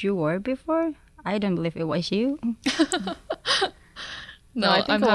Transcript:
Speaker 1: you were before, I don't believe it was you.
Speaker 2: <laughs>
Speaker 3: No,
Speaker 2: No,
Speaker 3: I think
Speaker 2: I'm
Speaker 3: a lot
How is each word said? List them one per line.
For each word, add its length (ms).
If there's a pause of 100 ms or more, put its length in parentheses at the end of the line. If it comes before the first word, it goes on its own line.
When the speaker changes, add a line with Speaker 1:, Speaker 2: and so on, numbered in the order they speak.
Speaker 1:
you 160
were 240
before, 540 (300)
I 140
don't 160
believe 220
it 100
was 240
you. 300 (260)
Speaker 2:
<laughs> 500 (1400)
Speaker 3:
No, 120
Speaker 2:
No, 40
Speaker 3:
I 80
think 120
Speaker 2:
I'm 120
Speaker 3:
a 40
lot 80